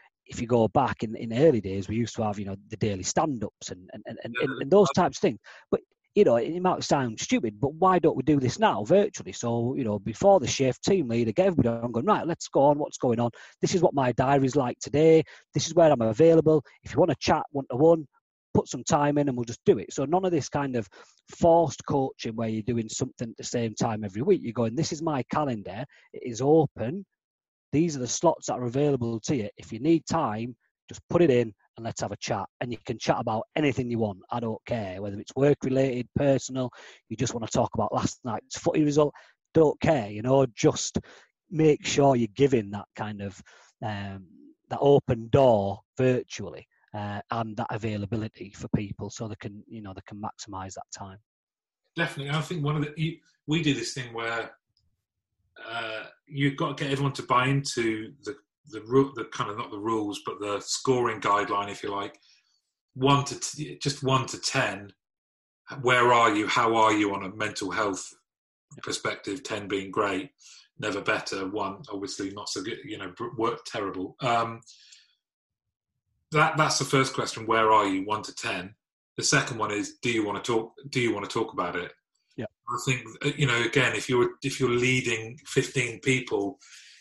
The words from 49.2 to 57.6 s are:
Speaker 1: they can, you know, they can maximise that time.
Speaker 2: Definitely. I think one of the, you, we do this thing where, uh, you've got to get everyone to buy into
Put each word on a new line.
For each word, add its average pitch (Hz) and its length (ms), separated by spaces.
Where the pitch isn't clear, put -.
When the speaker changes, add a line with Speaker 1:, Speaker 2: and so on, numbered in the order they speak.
Speaker 1:
they 104 120
can, 104 280
you 110 140
know, 98 100
they 95 140
can 104 160
maximise 95 500
that - 180
time. 98 280
Speaker 2:
Definitely. 147 380
I 156 60
think 151 240
one 151 120
of 147 60
the, 147 140
you, 160 220
we 156 160
do 143 120
this 117 180
thing 117 220
where, 113 380
uh, 113 380
you've 139 280
got 143 200
to - 80
get 139 80
everyone 135 220
to - 100
buy 127 240
into 113 640